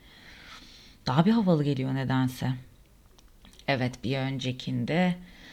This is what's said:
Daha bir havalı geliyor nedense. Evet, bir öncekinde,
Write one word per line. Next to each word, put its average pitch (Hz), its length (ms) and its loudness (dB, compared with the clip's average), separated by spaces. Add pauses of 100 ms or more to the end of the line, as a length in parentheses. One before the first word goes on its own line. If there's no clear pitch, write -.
(1080)
Daha 151 180 4
bir 214 60 4
havalı 185 320 4
geliyor 131 320 0
nedense. 131 560 0 (1160)
Evet, 127 360 -2
bir 135 140 -2
öncekinde, 135 1000 -2 (360)